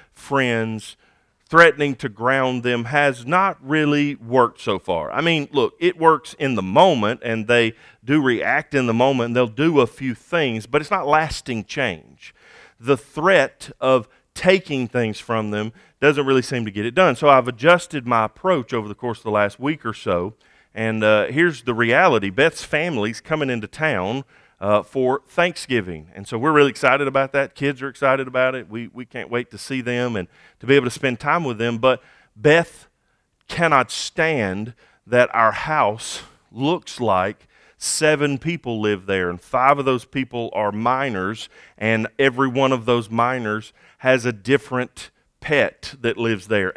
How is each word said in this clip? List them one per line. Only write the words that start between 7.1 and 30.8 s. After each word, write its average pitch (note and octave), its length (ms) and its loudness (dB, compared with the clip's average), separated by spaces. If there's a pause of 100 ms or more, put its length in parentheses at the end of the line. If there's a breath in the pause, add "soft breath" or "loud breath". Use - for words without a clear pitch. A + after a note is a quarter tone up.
and A2+ 240 -4
they A#2 260 2 (300 soft breath)
do D3 180 0
react B2 520 -2
in C3 120 0
the A#2 80 0
moment, B2 340 2
and A#2+ 80 -4
they'll B2 120 2
do C#3+ 320 0
a A#2+ 80 4
few C3 260 -8
things, A#2+ 520 -4
but C#3+ 160 0
it's D3+ 100 -8
not F3 160 -2
lasting C#3+ 580 -2
change. F2 720 -8 (440 loud breath)
The B2+ 180 2
threat D#3 840 0
of B2+ 300 0 (240 soft breath)
taking D#3 540 0
things A2+ 320 -4
from A2 320 -4
them G#2+ 200 -4 (300 soft breath)
doesn't C#3+ 240 4
really C3+ 160 4
seem B2 240 -6
to G#2 60 -8
get G#2 140 -4
it A#2+ 100 -6
done. F3 200 4
So D3+ 140 4
I've C3 180 6
adjusted C3+ 580 0
my A#2 200 2
approach D3 480 -2
over G#2+ 160 -4
the G2+ 60 -10
course A#2 240 -8
of - 40 -20
the A2 80 -4
last G#2 280 0
week C#3+ 260 -6
or A2 80 -4
so, F#2+ 400 -4 (400 soft breath)
and, A2 300 -2
uh, G#2+ 240 4
here's D#3+ 360 0
the B2 100 -2
reality. A#2 560 2
Beth's C3+ 340 0
family's D3 560 -4
coming D3+ 300 -4
into A2+ 180 -6
town, C3 560 -4 (380 soft breath)
uh, G#2 220 2
for C3 440 -2
Thanksgiving. G2 880 -4
And G2+ 140 -16
so A#2+ 100 -8
we're C#3+ 140 0
really C#3+ 180 4
excited C#3 380 2
about C3+ 240 -2
that. C#3 240 -2
Kids C#3 260 -4
are C3+ 80 -8
excited C3+ 380 0
about B2+ 260 0
it. F#2 160 -12
We, A2+ 200 -10
we A#2+ 160 -14
can't A2 260 -12
wait A#2+ 180 -4
to G#2 80 -20
see C3 240 -6
them A#2+ 340 -2
and F#2 120 -4 (320 soft breath)
to A2+ 80 -12
be C#3 80 6
able C3 100 4